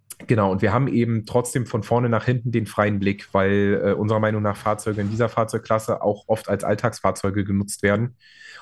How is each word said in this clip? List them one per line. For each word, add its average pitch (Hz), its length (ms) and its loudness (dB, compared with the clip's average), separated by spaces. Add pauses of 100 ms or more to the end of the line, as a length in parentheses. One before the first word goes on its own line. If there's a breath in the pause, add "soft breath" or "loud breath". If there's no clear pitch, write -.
(260)
genau, 104 240 4
und 95 120 0
wir 104 100 4
haben 127 160 2
eben 113 380 0
trotzdem 123 400 0
von 110 160 -4
vorne 120 260 2
nach 113 160 0
hinten 123 280 0
den 113 120 0
freien 104 360 0
Blick, 98 340 -2
weil, 101 500 2
äh, 101 80 2
unserer 107 260 0
Meinung 107 240 0
nach 101 140 -2
Fahrzeuge 107 460 -2
in 101 80 -2
dieser 110 180 0
Fahrzeugklasse 110 720 -2
auch 101 260 -2
oft - 220 -2
als 101 160 -2
Alltagsfahrzeuge 101 800 -2
genutzt 101 380 -4
werden. 107 340 0 (460 loud breath)